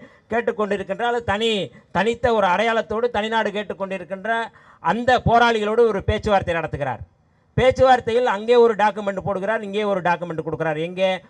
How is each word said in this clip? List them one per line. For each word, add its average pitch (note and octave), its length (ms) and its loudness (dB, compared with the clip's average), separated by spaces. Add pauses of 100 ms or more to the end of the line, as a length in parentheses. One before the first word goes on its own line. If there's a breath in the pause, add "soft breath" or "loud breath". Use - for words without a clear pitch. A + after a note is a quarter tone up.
(300 loud breath)
கேட்டுக்கொண்டிருக்கின்ற, G3+ 760 -2
அல்லது A#3+ 160 -2
தனி, A3 260 -2 (420 loud breath)
தனித்த A#3 420 -2
ஒரு G3+ 120 2
அடையாளத்தோடு A3 640 0
தனிநாடு A3 400 -2
கேட்டுக்கொண்டிருக்கின்ற F#3+ 800 -6 (520 soft breath)
அந்த A3+ 280 0 (140)
போராளிகளோடு A3+ 600 4
ஒரு G3 160 0
பேச்சுவார்த்தை G3+ 520 0
நடத்துகிறார். C#3+ 480 -6 (540)
பேச்சுவார்த்தையில் B3 800 4
அங்கே A3+ 200 2
ஒரு A#3 180 6
document G3 520 -2
போடுகிறார், G3+ 420 -4
இங்கே G#3 160 -4
ஒரு G3 160 0
document E3 460 -2
கொடுக்கிறார். D#3 400 -4
எங்கே? F#3 240 -2 (200 soft breath)